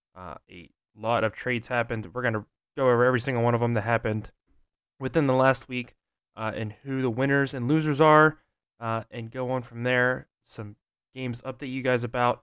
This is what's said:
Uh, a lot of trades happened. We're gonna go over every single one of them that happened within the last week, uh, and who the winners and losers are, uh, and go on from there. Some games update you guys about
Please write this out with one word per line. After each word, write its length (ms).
Uh, 200
a 200
lot 300
of 80
trades 340
happened. 460
We're 100
gonna 220
go 120
over 140
every 160
single 240
one 100
of 60
them 140
that 80
happened 500
within 260
the 60
last 340
week, 280
uh, 180
and 160
who 180
the 80
winners 440
and 140
losers 320
are, 380
uh, 320
and 180
go 220
on 120
from 200
there. 460
Some 320
games 280
update 320
you 80
guys 240
about 380